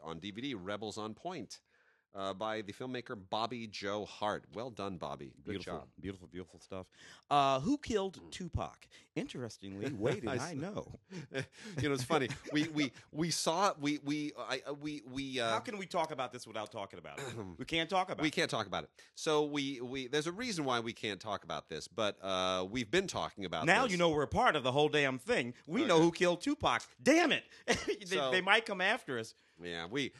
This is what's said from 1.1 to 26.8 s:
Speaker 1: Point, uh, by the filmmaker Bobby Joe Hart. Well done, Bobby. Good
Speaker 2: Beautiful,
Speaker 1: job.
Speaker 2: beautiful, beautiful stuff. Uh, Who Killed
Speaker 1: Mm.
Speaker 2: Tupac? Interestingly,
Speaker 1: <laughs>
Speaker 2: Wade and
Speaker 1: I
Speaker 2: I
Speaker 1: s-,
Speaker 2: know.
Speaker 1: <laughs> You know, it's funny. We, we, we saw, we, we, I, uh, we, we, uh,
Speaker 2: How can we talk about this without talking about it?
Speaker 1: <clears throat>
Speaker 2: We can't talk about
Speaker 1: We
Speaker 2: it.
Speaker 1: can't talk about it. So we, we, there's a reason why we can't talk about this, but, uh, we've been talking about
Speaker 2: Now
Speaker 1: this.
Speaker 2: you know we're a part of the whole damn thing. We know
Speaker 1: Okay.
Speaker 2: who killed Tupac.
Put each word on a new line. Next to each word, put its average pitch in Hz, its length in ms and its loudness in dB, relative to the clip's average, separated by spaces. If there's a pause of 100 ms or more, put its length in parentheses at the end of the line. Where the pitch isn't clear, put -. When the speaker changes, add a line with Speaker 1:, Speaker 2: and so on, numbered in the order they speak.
Speaker 1:
Point, 165 460 -10 (560)
uh, 98 160 -2
by 110 300 -2
the 101 100 -10
filmmaker 123 460 -8 (100)
Bobby 113 380 -2
Joe 101 380 -4
Hart. 101 400 -2 (100)
Well 120 160 -6
done, 98 280 -6
Bobby. 71 340 -8 (120)
Good 104 60 -6
Speaker 2:
Beautiful, 90 280 -6
Speaker 1:
job. 65 100 -14 (120)
Speaker 2:
beautiful, 92 280 -8
beautiful 90 320 -12
stuff. 92 260 -10 (420)
Uh, 139 300 6
Who 220 180 0
Killed 196 440 -2
Speaker 1:
Mm. 85 100 -18
Speaker 2:
Tupac? - 560 -6 (300)
Interestingly, 117 760 -4
Speaker 1:
<laughs> 107 60 -6
Speaker 2:
Wade 120 240 2
and 110 80 -2
Speaker 1:
I 131 40 0
Speaker 2:
I - 20 0
Speaker 1:
s-, - 180 -4
Speaker 2:
know. 175 380 -6 (400)
Speaker 1:
<laughs> 131 120 -2 (380)
You 147 60 2
know, 139 60 2
it's 127 100 0
funny. 139 240 2 (240)
We, 151 160 2
we, 147 240 0 (180)
we 160 220 0
saw, 175 480 2
we, 147 240 0
we, 147 340 -2
I, 123 260 -4
uh, 143 100 -6
we, 147 360 -8
we, 131 300 -4
uh, 113 100 4
Speaker 2:
How 113 80 4
can 214 180 -6
we 190 100 -8
talk 160 260 0
about 131 200 -4
this 123 140 -12
without 107 240 -6
talking 95 300 -8
about 76 180 -12
it? 143 60 -8 (180)
Speaker 1:
<clears throat> 90 160 -10
Speaker 2:
We 127 60 -8
can't 160 260 0
talk 185 200 2
about 135 120 -4
Speaker 1:
We 156 60 4
Speaker 2:
it. 147 40 -2
Speaker 1:
can't 160 180 0
talk 110 180 -2
about 87 160 -2
it. - 60 -16 (260)
So 151 280 4
we, 139 360 -2
we, 127 260 -4
there's 147 220 0
a 175 40 0
reason 196 320 -2
why 123 140 4
we 113 140 0
can't 104 260 -4
talk 101 240 -4
about 80 260 -6
this, 76 200 -8
but, 101 360 0
uh, 92 460 2
we've 113 220 -2
been 185 160 4
talking 95 360 -2
about 101 220 0
Speaker 2:
Now 208 180 6
Speaker 1:
this. 214 80 0
Speaker 2:
you 180 60 2
know 170 120 6
we're 147 120 4
a 131 60 0
part 208 260 4
of 143 80 0
the 127 80 4
whole 147 180 6
damn 139 300 2
thing. 135 360 -2 (120)
We 220 180 0
know 180 120 8
Speaker 1:
Okay. 160 80 10
Speaker 2:
who 170 80 6
killed 175 300 2
Tupac. 156 400 2 (200)